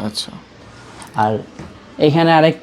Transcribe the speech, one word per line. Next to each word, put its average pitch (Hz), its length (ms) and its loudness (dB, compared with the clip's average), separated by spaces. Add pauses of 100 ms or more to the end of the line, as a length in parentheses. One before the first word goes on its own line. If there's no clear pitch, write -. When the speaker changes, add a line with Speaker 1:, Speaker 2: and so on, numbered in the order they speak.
Speaker 1:
আচ্ছা। - 260 -10 (840)
Speaker 2:
আর 107 220 0 (600)
এখানে 165 360 2
আরেক 156 300 4